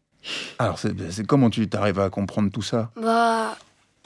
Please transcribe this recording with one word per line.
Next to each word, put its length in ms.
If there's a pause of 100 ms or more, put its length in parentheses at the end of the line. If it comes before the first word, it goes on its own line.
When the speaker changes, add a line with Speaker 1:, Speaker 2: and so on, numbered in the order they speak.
(600)
Speaker 1:
Alors, 200
c'est, 320
c'est 140
comment 240
tu 200
t'arrives 300
à 100
comprendre 420
tout 100
ça ? 380
Speaker 2:
Bah, 580 (480)